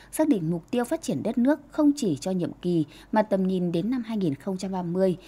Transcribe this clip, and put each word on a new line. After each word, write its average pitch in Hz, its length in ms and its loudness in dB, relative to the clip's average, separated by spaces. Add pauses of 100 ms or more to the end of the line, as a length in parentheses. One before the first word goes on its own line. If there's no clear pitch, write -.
(120)
xác 311 160 2
định 180 240 2
mục 170 200 -4
tiêu 240 120 0
phát 330 180 -4
triển 156 220 -4
đất 226 140 -2
nước 277 220 2 (120)
không 294 240 4
chỉ 175 260 0
cho 185 100 -2
nhiệm 180 200 -2 (100)
kỳ 170 240 2 (260)
mà 214 100 4
tầm 190 260 0
nhìn 180 240 0
đến 175 180 -2
năm 254 160 -2
hai 226 120 -6
nghìn 170 180 0
không 190 220 -6
trăm 190 140 -6
ba 185 120 -4
mươi, 180 340 0 (100)